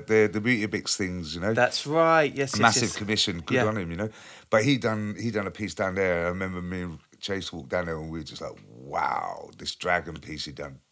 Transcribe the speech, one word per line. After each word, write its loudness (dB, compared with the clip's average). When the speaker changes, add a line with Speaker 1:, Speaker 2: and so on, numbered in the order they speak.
Speaker 1:
the, 8
the 0
Beauty 2
Bix -2
things, -2
you -6
know? 2
Speaker 2:
That's 2
right. 6
Yes, -2
yes, 0
Speaker 1:
Massive 2
Speaker 2:
yes. 0
Speaker 1:
commission. 0
Good 0
Speaker 2:
Yeah. 4
Speaker 1:
on 0
him, -4
you -6
know? -2
But 4
he 4
done, -2
he -2
done 0
a -4
piece -6
down 0
there. 2
I 0
remember -4
me -4
and -8
Chase -4
walked -10
down 0
there -4
and -6
we -6
were -6
just -12
like, -8
"Wow, -2
this -8
dragon 0
piece -10
he -10
done. -10